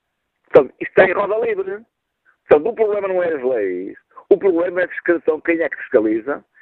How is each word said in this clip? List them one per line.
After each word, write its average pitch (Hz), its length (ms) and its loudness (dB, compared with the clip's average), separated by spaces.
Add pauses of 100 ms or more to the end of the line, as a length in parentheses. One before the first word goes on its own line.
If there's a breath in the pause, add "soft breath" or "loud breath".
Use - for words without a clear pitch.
(500)
Portanto, 139 300 6
isto 160 100 -6
está 190 160 6
em 190 60 -2
roda 202 340 0
livre. 196 380 -4 (640)
Portanto, 151 200 6
o 233 60 -2
problema 208 320 0
não 185 160 0
é 170 120 -2
as 135 80 -4
leis. 101 540 -2 (340 loud breath)
O 190 80 -2
problema 180 420 -2
é 180 40 -2
a 170 40 -6
fiscalização. 160 540 -4
Quem 165 180 -4
é 160 80 -4
que - 80 -12
fiscaliza? 113 680 -2 (180 loud breath)